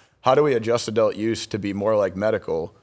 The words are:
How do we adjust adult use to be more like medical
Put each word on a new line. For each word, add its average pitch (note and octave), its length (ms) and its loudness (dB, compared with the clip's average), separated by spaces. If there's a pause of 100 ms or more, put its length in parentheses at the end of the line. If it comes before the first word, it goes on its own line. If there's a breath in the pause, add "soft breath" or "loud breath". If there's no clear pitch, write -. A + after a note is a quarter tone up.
(220 soft breath)
How C3 120 4
do C#3+ 80 6
we D3 120 2
adjust A#2 340 0
adult A2 260 2
use G#2+ 320 -4
to - 120 -6
be G2 140 -4
more G2+ 240 0
like G2 200 0
medical F#2 680 -2